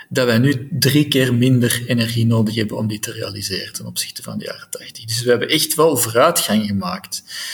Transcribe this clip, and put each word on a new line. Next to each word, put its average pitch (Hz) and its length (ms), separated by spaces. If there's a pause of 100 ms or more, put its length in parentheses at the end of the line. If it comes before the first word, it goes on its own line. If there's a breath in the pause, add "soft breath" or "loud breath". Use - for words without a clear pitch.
dat 127 160
wij 117 120
nu 131 340
drie 139 360
keer 131 260
minder 120 540
energie 117 380
nodig 113 300
hebben 110 220
om 113 100
die 104 120
te - 120
realiseren 101 640
ten - 120
opzichte - 380
van 110 140
de 104 80
jaren - 240
tachtig. - 360
Dus 113 160
we 120 80
hebben 120 200
echt 156 260
wel 156 220
vooruitgang 117 680
gemaakt. 180 580 (300 loud breath)